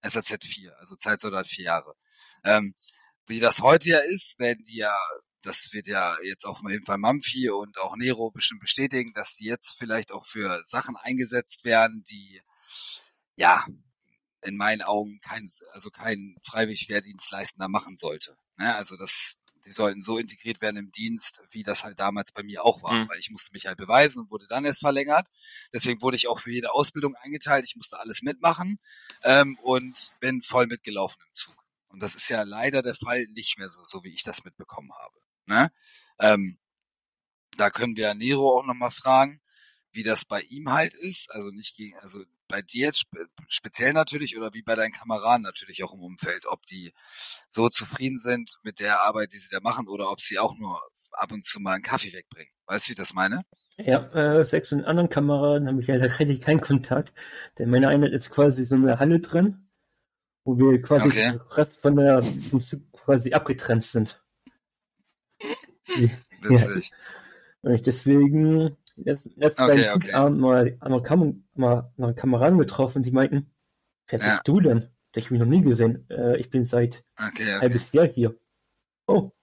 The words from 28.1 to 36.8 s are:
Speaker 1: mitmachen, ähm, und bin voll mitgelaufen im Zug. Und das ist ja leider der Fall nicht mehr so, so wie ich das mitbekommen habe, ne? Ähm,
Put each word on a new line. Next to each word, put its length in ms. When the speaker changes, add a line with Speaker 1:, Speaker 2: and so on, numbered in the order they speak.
Speaker 1:
mitmachen, 580
ähm, 380
und 600
bin 200
voll 260
mitgelaufen 600
im 60
Zug. 220
Und 120
das 140
ist 140
ja 140
leider 380
der 140
Fall 320
nicht 300
mehr 100
so, 160
so 220
wie 80
ich 100
das 200
mitbekommen 500
habe, 260
ne? 260
Ähm, 380